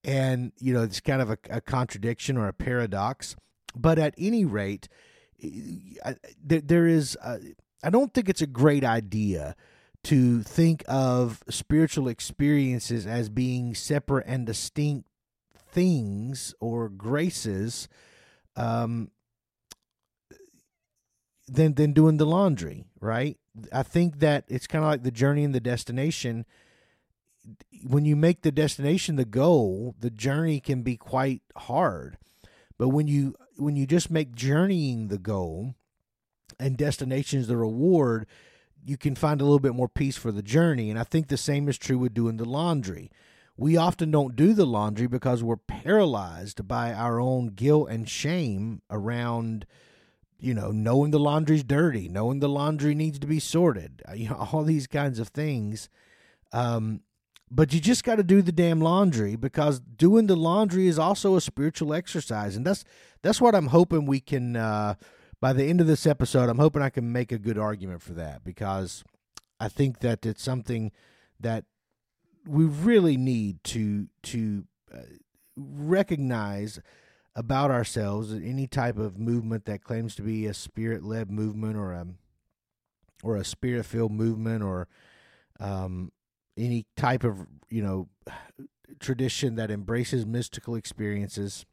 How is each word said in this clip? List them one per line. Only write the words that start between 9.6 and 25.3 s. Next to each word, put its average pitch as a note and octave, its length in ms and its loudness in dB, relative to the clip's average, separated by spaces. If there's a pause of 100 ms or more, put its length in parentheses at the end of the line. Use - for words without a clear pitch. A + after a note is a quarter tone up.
to B2 380 4
think E3 460 2
of B2 600 0
spiritual D3+ 580 2
experiences B2+ 1000 0
as A2+ 240 -4
being B2 460 -2
separate C#3 520 -2
and B2+ 180 -4
distinct C#3 600 -4 (720)
things B2+ 840 -2
or A#2 300 -4
graces, A2+ 1000 -4 (680)
um, A#2 560 -4 (2250)
than, D3 280 4
than D3 180 4
doing D#3 240 8
the D3+ 80 4
laundry, D#3 600 0 (140)
right? A#2 380 -2 (340)
I C3 120 -2
think E3+ 360 0
that D3 280 2
it's - 200 -6
kinda D#3 200 0
like C#3 160 0
the B2+ 80 0
journey C#3 320 2